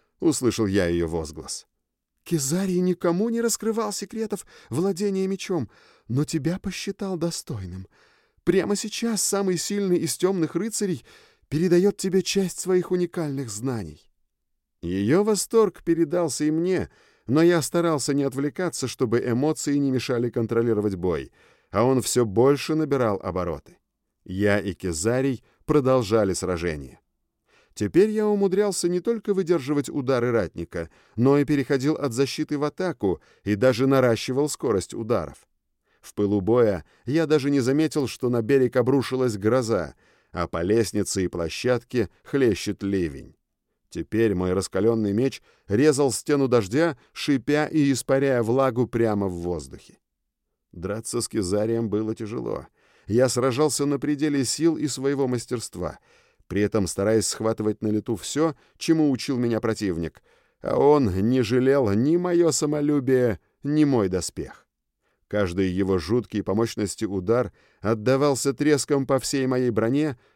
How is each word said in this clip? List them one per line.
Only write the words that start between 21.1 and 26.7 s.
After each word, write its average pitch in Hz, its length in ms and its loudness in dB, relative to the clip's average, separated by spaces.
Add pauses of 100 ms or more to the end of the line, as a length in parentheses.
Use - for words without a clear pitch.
а 104 140 2
он 131 160 4
все 123 240 2
больше 131 500 2
набирал 135 480 0
обороты. 87 540 -6 (480)
Я 101 360 0
и 90 120 -4
Кизарий 110 720 -2 (220)
продолжали 120 680 2
сражение. 85 680 -4 (720)